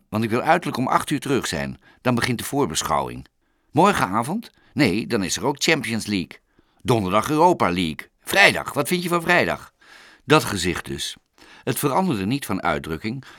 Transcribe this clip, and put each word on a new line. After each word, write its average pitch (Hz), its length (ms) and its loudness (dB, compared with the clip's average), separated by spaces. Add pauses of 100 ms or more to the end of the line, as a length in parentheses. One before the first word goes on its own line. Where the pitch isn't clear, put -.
want 110 140 -2
ik 113 60 -2
wil 117 120 0
uiterlijk 156 360 0
om 127 100 0
acht - 220 0
uur 143 100 -2
terug 131 280 -2
zijn. 69 340 -6 (200)
Dan 123 140 2
begint 117 220 0
de - 60 -8
voorbeschouwing." 76 840 -2 (440)
"Morgenavond? 147 800 2 (220)
Nee, 113 340 2
dan 110 160 0
is 80 140 -2
er 87 80 -4
ook 143 180 -2
Champions 117 420 0
League." 98 340 -4 (420)
"Donderdag 107 480 2
Europa 151 420 4
League. 87 380 -2 (120)
Vrijdag, 180 520 2
wat 143 140 -2
vind 175 160 -2
je 175 60 -4
van 175 120 0
vrijdag?" 147 520 0 (500)
Dat 151 200 4
gezicht 87 420 -2
dus. 69 300 -8 (480)
Het 131 160 -2
veranderde 143 460 0
niet 135 200 -2
van 98 180 -4
uitdrukking 80 600 -4 (160)